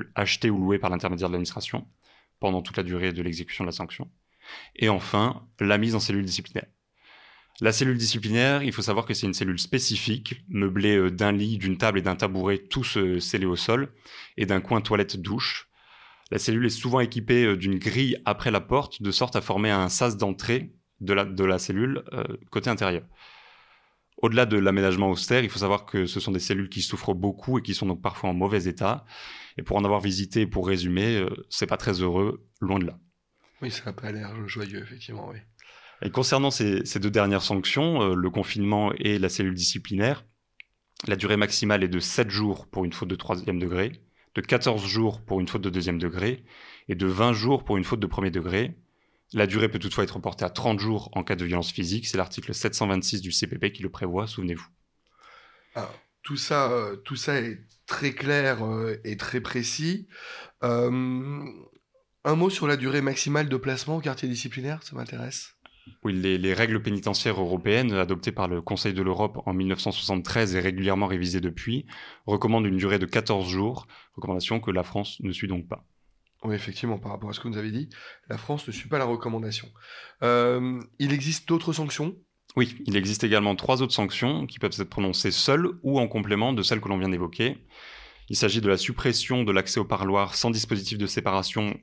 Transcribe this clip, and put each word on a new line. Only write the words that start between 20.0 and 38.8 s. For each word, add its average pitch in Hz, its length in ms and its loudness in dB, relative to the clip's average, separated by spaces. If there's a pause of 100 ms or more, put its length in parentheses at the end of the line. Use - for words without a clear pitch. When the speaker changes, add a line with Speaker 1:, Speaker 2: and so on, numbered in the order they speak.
Speaker 1:
d'entrée 101 560 -2 (280)
de 98 120 0
la, 98 120 4
de 95 200 0
la 92 140 4
cellule, 113 540 -2
euh, - 100 -6 (280)
côté 110 200 0
intérieur. 92 320 0 (1160)
Au-delà 117 280 6
de 107 100 4
l'aménagement 98 540 6
austère, 120 320 2
il 117 80 0
faut 95 100 -6
savoir 101 260 2
que 92 200 0
ce 90 140 -4
sont 98 120 -2
des 92 80 0
cellules 95 280 -2
qui 95 140 -6
souffrent - 320 -2
beaucoup 101 440 0
et - 40 -2
qui 98 120 -4
sont 101 120 -2
donc 90 160 -2
parfois 98 280 -2
en 87 40 0
mauvais 98 300 2
état. 98 400 -2 (520)
Et - 60 -8
pour 95 140 -2
en 101 80 2
avoir 101 160 4
visité, 98 460 0
pour 95 200 -2
résumer, 95 500 2
euh, 98 120 0 (220)
c'est - 180 -2
pas 98 80 0
très 92 260 0
heureux, 92 460 0 (120)
loin 95 180 0
de 90 80 0
là. 82 120 -8 (640)
Speaker 2:
Oui, 123 100 -6
ça - 140 -10
n'a 104 60 -8
pas 107 200 -10
l'air 104 200 -10 (140)
joyeux, 101 340 -8
effectivement, 110 520 -14
oui. 107 60 -14 (600)
Speaker 1:
Et 101 100 -2
concernant 135 420 4
ces, 101 320 2
ces - 160 -4
deux 101 100 0
dernières 101 320 4
sanctions, 139 600 2
euh, 95 120 4
le 90 160 2
confinement 104 680 2